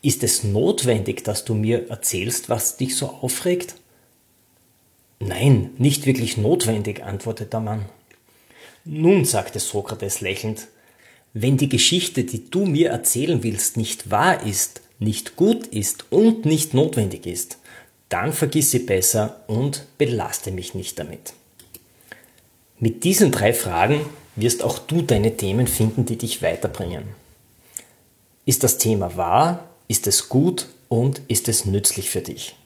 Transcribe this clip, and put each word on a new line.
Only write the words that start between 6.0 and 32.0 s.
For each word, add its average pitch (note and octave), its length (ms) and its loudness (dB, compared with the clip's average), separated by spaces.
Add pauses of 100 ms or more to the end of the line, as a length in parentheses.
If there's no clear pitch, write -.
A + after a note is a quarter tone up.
wirklich B2+ 320 0
notwendig", G#2+ 640 0
antwortete G2+ 460 -8
der A2+ 100 -4
Mann. G#2+ 260 -4 (1000)
"Nun", D#3+ 400 4
sagte - 340 -2
Sokrates G2+ 600 -6
lächelnd, G#2 460 -6 (680)
"wenn B2 240 2
die C#3 100 2
Geschichte, C3+ 560 0
die - 260 -6
du G3 160 0
mir D#3+ 260 2
erzählen B2 520 0
willst, A2 320 -2
nicht - 340 -4
wahr C3+ 360 2
ist, - 340 -4 (200)
nicht - 360 -2
gut A3 320 2
ist - 440 -6
und A3 340 4
nicht D3+ 280 2
notwendig B2 520 0
ist, - 320 -8 (500)
dann G#2 240 -2
vergiss D3+ 400 2
sie B2 80 2
besser G#2 680 0
und C3 380 -2 (120)
belaste A#2 540 -2
mich F2+ 220 -8
nicht F2+ 240 -8
damit." D#2+ 360 -12 (1500)
Mit A2+ 240 0
diesen F#3 280 6
drei G#2+ 220 4
Fragen G#2+ 480 2 (340)
wirst A#2 260 0
auch - 160 -2
du E3 240 -2
deine A2+ 340 2
Themen G#2 300 0
finden, A2 400 2
die A#2+ 100 -2
dich - 280 -6
weiterbringen. E2+ 640 -4 (1400)
Ist - 180 2
das - 140 2
Thema F#2 400 0
wahr? A#2+ 500 2 (200)
Ist - 180 -2
es - 240 0
gut? E3+ 380 2 (200)
Und B2+ 400 0
ist - 220 -2
es G#2+ 160 0
nützlich G2 460 0